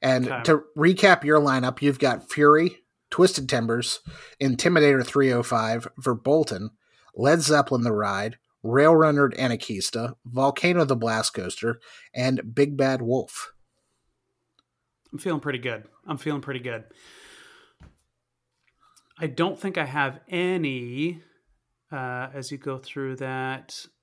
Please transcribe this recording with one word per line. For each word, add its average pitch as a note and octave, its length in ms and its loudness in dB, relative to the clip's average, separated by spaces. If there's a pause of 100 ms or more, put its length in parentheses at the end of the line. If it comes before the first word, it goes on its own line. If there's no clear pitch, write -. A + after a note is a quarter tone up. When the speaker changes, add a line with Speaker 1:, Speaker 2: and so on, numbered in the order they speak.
Speaker 1:
And B2+ 260 0
Speaker 2:
Okay. B2 140 -6
Speaker 1:
to D#3+ 200 2 (140)
recap F3+ 480 4
your D3+ 160 6
lineup, C3 400 0
you've C#3 180 2
got B2 320 0
Fury, D3+ 520 4 (260)
Twisted F3 400 2
Timbers, A#2 520 -2 (380)
Intimidator C#3 680 4
three C3+ 260 2
oh A#2+ 100 2
five, A#2 460 -2 (100)
Verbolten, B2+ 720 -2 (440)
Led D3 260 2
Zeppelin C#3 440 2
The A#2 80 0
Ride, G#2 440 -4 (260)
Rail C#3 320 4
Runner D3 360 4
Anarchista, A#2 840 -4 (120)
Volcano C#3 580 0
the C3+ 120 0
Blast A2 360 -2
Coaster, A2+ 480 -6 (320)
and B2 420 -4
Big C#3+ 220 2
Bad C3+ 240 0
Wolf. B2 520 -4 (1600)
Speaker 2:
I'm - 80 -14
feeling D#3+ 220 -4
pretty C3 200 -6
good. A#2 240 -8 (220)
I'm D3 120 -8
feeling D3 240 -6
pretty C3+ 180 -10
good. A#2 240 -10 (2250)
I D#3 100 -6
don't E3 300 -4
think F#3 200 -8
I D#3+ 80 -2
have C3+ 420 -4
any, D#3+ 960 -4 (680)
uh, C3 440 -10
as C3+ 180 -12
you C#3 60 -12
go C3+ 180 -8
through C3+ 400 -10
that C3 680 -10 (160)